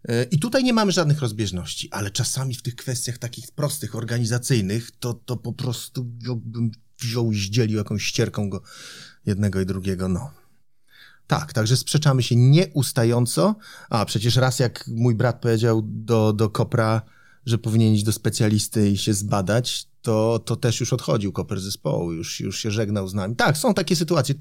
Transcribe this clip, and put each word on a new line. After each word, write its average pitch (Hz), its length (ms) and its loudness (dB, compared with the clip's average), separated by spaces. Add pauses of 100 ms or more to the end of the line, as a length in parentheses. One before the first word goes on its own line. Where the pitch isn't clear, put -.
E, 120 200 0
i - 140 0
tutaj 254 260 2
nie 254 80 2
mamy 214 200 4
żadnych 151 280 2
rozbieżności, 104 680 -4
ale 101 200 -6
czasami 131 440 -4
w - 80 -14
tych 120 140 -8
kwestiach 123 420 -6
takich - 320 -12
prostych, - 460 -6
organizacyjnych, 117 960 0
to, - 240 -8
to - 220 -8
po 117 160 -8
prostu 123 680 -6
wziąłbym, 117 520 -4 (300)
wziął 117 320 0
i 104 40 0
zdzielił 107 420 0
jakąś 104 260 -2
ścierką 104 460 0
go 95 120 -8 (640)
jednego 98 340 2
i 92 60 0
drugiego, 95 420 -2
no. 95 220 -4 (960)
Tak, - 260 -2
także 110 240 2
sprzeczamy 143 460 2
się 120 140 2
nieustająco. 131 1200 4 (340)
A - 140 2
przecież 113 320 0
raz 127 220 2
jak - 260 0 (100)
mój 120 200 2
brat 117 260 0
powiedział 113 440 2
do, 110 480 2
do 104 180 2
Kopra, 113 520 0 (440)
że 117 120 2
powinien 110 360 4
iść 104 100 2
do 107 80 0
specjalisty 107 800 2
i 101 60 2
się 104 180 0
zbadać, 104 760 -2 (140)
to, 113 420 2
to 113 120 -4
też 117 240 0
już 117 120 -2
odchodził 101 400 -2
Koper 95 280 -6
z 92 40 -8
zespołu, 87 480 -4
już, 82 280 -8
już 101 180 -6
się 113 120 -4
żegnał 104 380 -2
z 95 60 -10
nami. 104 220 -4
Tak, 180 220 2
są 240 160 2
takie 185 220 0
sytuacje, 156 440 0